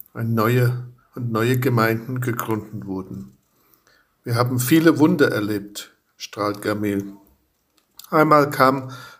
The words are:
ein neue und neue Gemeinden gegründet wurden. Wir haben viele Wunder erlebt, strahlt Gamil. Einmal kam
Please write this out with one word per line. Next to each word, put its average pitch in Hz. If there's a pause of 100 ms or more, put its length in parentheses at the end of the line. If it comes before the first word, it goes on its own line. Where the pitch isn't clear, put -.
(140)
ein 117
neue 120 (260)
und 120
neue 117
Gemeinden 120
gegründet 110
wurden. 95 (840)
Wir 120
haben 123
viele 160
Wunder 151
erlebt, 104 (240)
strahlt 104
Gamil. 104 (1080)
Einmal 151
kam 135 (280)